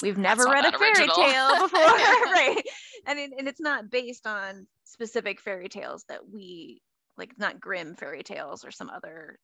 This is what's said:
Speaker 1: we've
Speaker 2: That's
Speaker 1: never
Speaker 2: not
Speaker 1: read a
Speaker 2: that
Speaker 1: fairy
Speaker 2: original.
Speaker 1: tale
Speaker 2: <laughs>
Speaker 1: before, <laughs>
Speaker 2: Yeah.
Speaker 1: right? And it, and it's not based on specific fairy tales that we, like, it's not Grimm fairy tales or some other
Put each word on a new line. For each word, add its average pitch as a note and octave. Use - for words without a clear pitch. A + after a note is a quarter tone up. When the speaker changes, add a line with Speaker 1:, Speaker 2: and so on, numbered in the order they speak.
Speaker 1:
we've G3
Speaker 2:
That's G3
Speaker 1:
never B3
Speaker 2:
not B3+
Speaker 1:
read C#4
a E4+
Speaker 2:
that -
Speaker 1:
fairy G#4+
Speaker 2:
original. E4
Speaker 1:
tale C4+
Speaker 2:
<laughs> -
Speaker 1:
before, F4+
<laughs> D#4+
Speaker 2:
Yeah. A#4
Speaker 1:
right? F4+
And C#4+
it, C#4+
and C4+
it's C#4
not C#4
based B3
on G3
specific A3
fairy F#3
tales -
that -
we, F3+
like, F#3+
it's B3
not G3
Grimm F3+
fairy C#3+
tales -
or D3
some -
other D#3+